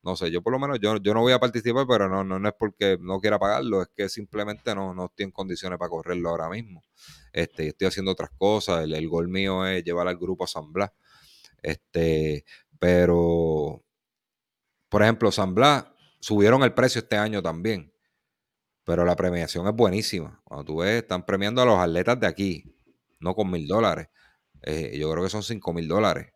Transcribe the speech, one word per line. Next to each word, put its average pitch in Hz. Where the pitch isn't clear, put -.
no 90
sé, 87
yo 87
por 113
lo 131
menos, 139
yo, 107
yo 104
no 113
voy 123
a 123
participar, 120
pero 107
no, 95
no, 95
no 101
es 104
porque 101
no 92
quiera 104
pagarlo, 104
es 90
que 101
simplemente 104
no, 95
no 92
estoy -
en 95
condiciones 90
para 87
correrlo 85
ahora 82
mismo, 98
este, 82
yo 78
estoy 92
haciendo 95
otras 82
cosas, 98
el, 78
el 78
gol 85
mío 95
es 92
llevar 87
al 90
grupo 90
a -
San 78
Blas, 95
este, 78
pero, 85
por 104
ejemplo, 113
San 95
Blas 131
subieron 107
el 123
precio 123
este 107
año 104
también, 85
pero 87
la 87
premiación 87
es 107
buenísima. 90
Cuando -
tú 78
ves, 107
están 92
premiando 104
a 123
los 107
atletas 90
de 110
aquí, -
no 87
con 104
mil 85
dólares. 87
Eh, 76
yo 78
creo 82
que 117
son 107
cinco 104
mil 85
dólares 87